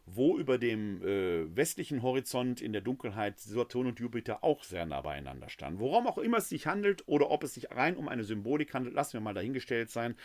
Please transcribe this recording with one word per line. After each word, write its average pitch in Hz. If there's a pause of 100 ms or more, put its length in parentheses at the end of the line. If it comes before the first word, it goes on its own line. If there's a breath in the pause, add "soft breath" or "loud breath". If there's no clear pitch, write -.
wo 131
über 135
dem, 107
äh, 90
westlichen 139
Horizont 127
in 107
der 101
Dunkelheit 107
Saturn 120
und 120
Jupiter 117
auch 151
sehr 87
nah 71
beieinander 69
standen. 78
Worum 170
auch 233
immer 233
es 208
sich -
handelt 202
oder 143
ob 151
es 143
sich -
rein 151
um 160
eine 117
Symbolik 113
handelt, 127
lassen 139
wir 113
mal 107
dahingestellt 117
sein. 117